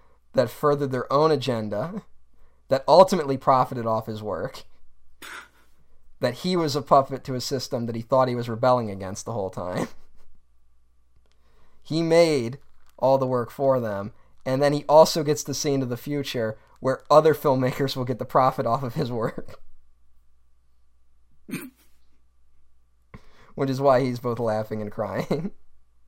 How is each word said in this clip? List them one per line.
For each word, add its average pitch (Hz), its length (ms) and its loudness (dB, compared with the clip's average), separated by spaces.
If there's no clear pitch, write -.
that 120 160 2
furthered 143 420 0
their 127 200 -4
own 156 200 4
agenda, 123 720 -4
that 135 200 0
ultimately 156 500 6
profited 131 480 2
off 110 220 -2
his 107 160 -8
work, 101 400 -6
that 123 160 -2
he 180 200 -2
was 156 200 0
a 143 60 -4
puppet 139 420 2
to 131 120 -8
a 123 60 -6
system 120 440 -6
that 113 100 -6
he 113 60 -8
thought 131 260 2
he 123 80 -4
was 120 140 -6
rebelling 120 400 0
against 98 360 -10
the 113 80 -8
whole 95 160 -6
time. 92 380 -8
He 160 160 -2
made 160 580 4
all 135 200 4
the 131 100 0
work 123 240 -2
for 135 300 0
them, 104 320 -6
and 131 160 0
then 143 100 4
he 147 160 -2
also 156 360 8
gets 143 200 -2
to 139 100 -6
see 143 200 -2
into 135 120 0
the 120 120 -6
future 131 600 -6
where 131 320 -2
other 151 220 8
filmmakers 131 640 0
will 127 80 -4
get 120 140 -6
the - 60 -8
profit 131 400 2
off 123 180 0
of 123 120 -6
his 135 160 -4
work. - 480 -6
<laughs> 277 100 -8
Which 139 140 -2
is 131 100 -2
why 135 220 4
he's 123 180 -2
both 120 200 -4
laughing 110 420 -2
and 104 100 -8
crying. 127 640 -4
<laughs> - 60 -18